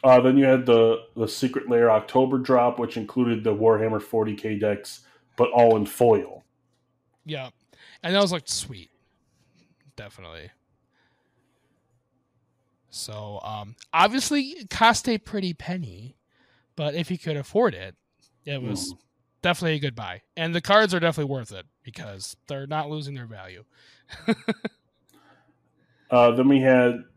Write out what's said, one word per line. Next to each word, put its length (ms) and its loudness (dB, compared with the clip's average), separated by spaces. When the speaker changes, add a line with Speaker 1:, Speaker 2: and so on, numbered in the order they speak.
Speaker 1:
Uh, 180 8
then 160 4
you 80 6
had 220 4
the, 320 6
the 120 -4
Secret 400 -6
Lair 220 4
October 480 2
drop, 400 2
which 180 -8
included 480 -4
the 120 0
Warhammer 460 2
forty 340 -4
K 240 -8
decks, 420 -6
but 160 2
all 260 6
in 80 0
foil. 580 0
Speaker 2:
Yeah. 240 -12
And 100 -6
that 80 2
was, 100 0
like, 160 -6
sweet. 440 -12
Definitely. 560 -20
So, 540 -14
um, 320 -12
obviously, 560 2
it 200 -18
cost 400 2
a 80 0
pretty 360 -6
penny, 640 -12
but 200 -6
if 140 -6
you 80 -4
could 200 -8
afford 360 0
it, 220 -14
it 160 -8
was 300 -8
Speaker 1:
Hmm. 60 -18
Speaker 2:
definitely 360 -2
a 20 -8
good 160 -8
buy. 260 -14
And 160 -6
the 80 -4
cards 320 2
are 60 -2
definitely 320 -2
worth 220 -10
it 120 -16
because 540 -16
they're 200 -12
not 220 -6
losing 260 -10
their 100 -14
value. 380 -18
<laughs> 60 0
Speaker 1:
Uh, 200 6
then 160 2
we 140 6
had 420 4